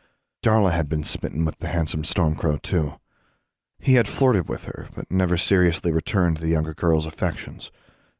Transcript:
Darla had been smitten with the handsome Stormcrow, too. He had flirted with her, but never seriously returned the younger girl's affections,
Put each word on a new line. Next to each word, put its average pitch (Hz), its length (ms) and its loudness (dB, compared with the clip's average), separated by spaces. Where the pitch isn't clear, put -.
Darla 110 300 4
had 80 180 0
been 76 140 -2
smitten - 420 -4
with - 120 -4
the 85 100 -6
handsome 80 340 -2
Stormcrow, 78 580 0
too. 78 400 -2
He 131 160 2
had 117 120 4
flirted 120 400 2
with - 200 -6
her, - 280 -10
but - 160 -8
never 90 280 2
seriously 90 520 2
returned 82 460 0
the 80 120 -4
younger 78 260 0
girl's 80 320 2
affections, - 640 -6